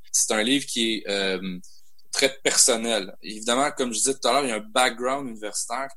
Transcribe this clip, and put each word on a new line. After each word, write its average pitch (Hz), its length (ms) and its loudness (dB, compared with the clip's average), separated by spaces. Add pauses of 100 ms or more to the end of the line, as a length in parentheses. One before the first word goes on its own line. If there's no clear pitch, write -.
(120)
C'est - 200 2
un 110 120 4
livre 135 220 2
qui 113 300 0
est, - 140 -6
euh, 95 500 -2 (520)
très - 320 2
personnel. 113 800 2
Évidemment, 117 500 0
comme 123 220 -2
je 104 60 -2
disais 135 160 2
tout - 120 -2
à 120 60 6
l'heure, 143 100 4
il 127 60 0
y - 20 -2
a 110 40 0
un 107 160 -6
background 127 580 0
universitaire 113 680 -6